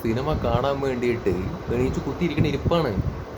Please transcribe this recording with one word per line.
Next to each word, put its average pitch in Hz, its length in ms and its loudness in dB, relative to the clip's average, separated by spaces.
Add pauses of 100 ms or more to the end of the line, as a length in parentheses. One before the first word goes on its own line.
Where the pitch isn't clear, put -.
സിനിമ 123 240 0 (200)
കാണാൻ 131 300 2 (100)
വേണ്ടിയിട്ട് 120 460 0 (420)
എണീച്ച് 131 300 0
കുത്തിയിരിക്കുന്ന 156 480 0
ഇരിപ്പാണ്. 151 380 2 (460)